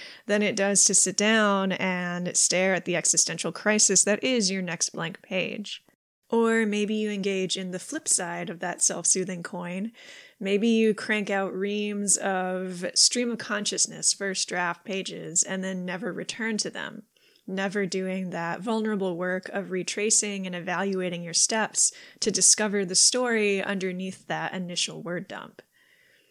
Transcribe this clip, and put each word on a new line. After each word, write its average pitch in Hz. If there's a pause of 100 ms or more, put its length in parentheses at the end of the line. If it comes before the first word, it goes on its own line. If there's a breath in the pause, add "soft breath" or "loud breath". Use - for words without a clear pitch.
(280 loud breath)
than 208
it 214
does 196
to 202
sit -
down 202
and 180
stare 185
at 175
the 175
existential 165
crisis 208
that 208
is 240
your 190
next 165
blank 165
page. - (460)
Or 226
maybe 208
you 214
engage 190
in 185
the 180
flip 311
side 175
of 170
that 175
self-soothing 180
coin. 185 (480 loud breath)
Maybe 202
you 220
crank 208
out 196
reams 202
of 185
stream 240
of 226
consciousness 202
first 190
draft 180
pages 170
and 190
then 185
never 180
return 220
to -
them, - (440 soft breath)
never 196
doing 190
that 170
vulnerable 214
work 180
of 180
retracing 202
and 180
evaluating 180
your 165
steps - (280 loud breath)
to -
discover 202
the 180
story 220
underneath 185
that 160
initial 175
word 170
dump. - (680 soft breath)